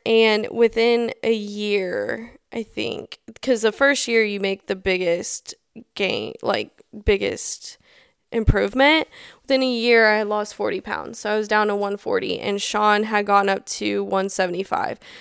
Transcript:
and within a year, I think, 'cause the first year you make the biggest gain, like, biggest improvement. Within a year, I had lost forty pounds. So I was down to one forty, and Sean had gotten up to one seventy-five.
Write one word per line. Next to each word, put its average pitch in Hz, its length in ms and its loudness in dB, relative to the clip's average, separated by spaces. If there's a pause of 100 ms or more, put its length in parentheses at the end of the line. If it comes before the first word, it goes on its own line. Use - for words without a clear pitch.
and 220 460 4
within 233 600 2 (100)
a 226 100 2
year, 208 1040 -4 (160)
I 226 100 -6
think, - 560 -8 (220)
'cause 240 200 2
the 220 100 2
first 277 360 2
year 226 160 4
you 202 160 -4
make 196 280 -4
the 196 80 -4
biggest 185 800 -2 (400)
gain, 110 460 -2
like, - 420 -4 (200)
biggest - 760 -4 (540)
improvement. 233 760 2 (340)
Within 262 220 2
a 254 60 2
year, 233 380 4
I 214 100 4
had 214 100 -2
lost 208 280 -4
forty 202 260 -4
pounds. - 380 -8
So 208 120 -4
I 214 60 0
was 214 100 -2
down 214 200 2
to 202 80 0
one 202 220 -4
forty, - 420 -2
and 202 220 -4
Sean 208 420 2
had 214 220 0
gotten 202 240 4
up 196 160 -2
to 202 380 -4
one 196 260 -2
seventy-five. 185 680 -2 (220)